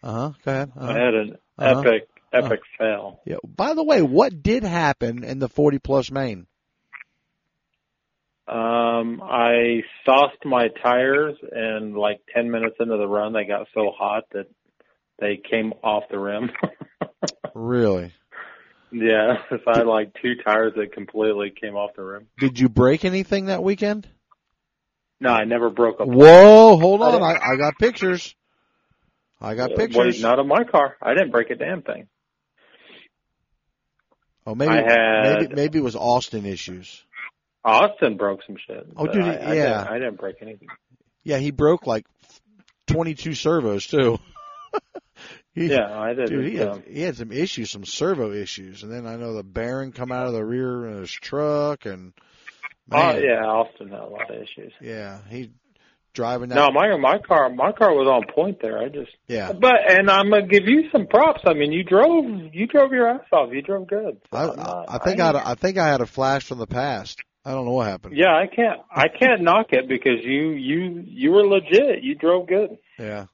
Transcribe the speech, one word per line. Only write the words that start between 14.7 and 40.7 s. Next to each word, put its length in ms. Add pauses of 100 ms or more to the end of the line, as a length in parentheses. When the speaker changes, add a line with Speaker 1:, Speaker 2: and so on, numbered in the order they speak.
Speaker 2:
they 180
came 360 (100)
off 260
the 100
rim. 360
<laughs> 40 (960)
Speaker 1:
Really? 600 (800)
Speaker 2:
Yeah, 500
<laughs> 60
so 80 (100)
I 100
had, 60
Speaker 1:
Did 40
Speaker 2:
like, 340
two 220
tires 340
that 160
completely 580
came 240
off 220
the 60
rim. 240 (120)
Speaker 1:
Did 200
you 100
break 340
anything 440
that 140
weekend? 460 (1120)
Speaker 2:
No, 120
I 120
never 260
broke 300
a 60
Speaker 1:
Whoa, 720
hold 260
Speaker 2:
I 40
Speaker 1:
on. 40
Speaker 2:
didn't 140
Speaker 1:
I, 280
I 40
got 200
pictures. 560 (1080)
I 140
got 180
Speaker 2:
Uh, 20
Speaker 1:
pictures. 400
Speaker 2:
wait, 60
not 180
on 80
my 160
car. 380
I 120
didn't 180
break 180
a 60
damn 260
thing. 260 (2500)
Speaker 1:
Oh, 80
maybe, 160
Speaker 2:
I 100
had 600
Speaker 1:
maybe, 140
maybe 240
it 40
was 140
Austin 480
issues. 580 (600)
Speaker 2:
Austin 500
broke 320
some 80 (100)
shit, 300
Speaker 1:
Oh, 120
Speaker 2:
but 60
Speaker 1:
dude, 100
Speaker 2:
I, 120
I 200
Speaker 1:
yeah. 80 (200)
Speaker 2:
didn't, 60
I 100
didn't 200
break 220
anything. 280 (560)